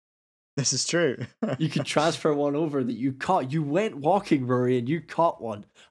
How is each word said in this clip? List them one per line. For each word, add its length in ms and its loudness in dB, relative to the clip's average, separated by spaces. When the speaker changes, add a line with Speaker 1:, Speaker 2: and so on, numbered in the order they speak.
Speaker 1:
This 160 0
is 160 -2
true. 300 2
<laughs> 180 -2
Speaker 2:
You 100 0
could 160 -2
transfer 480 2
one 220 0
over 280 0
that 100 -2
you 200 -2
caught. 380 0
You 100 0
went 360 -2
walking, 500 2
Rory, 320 2
and 100 -4
you 120 -2
caught 400 0
one. 240 -8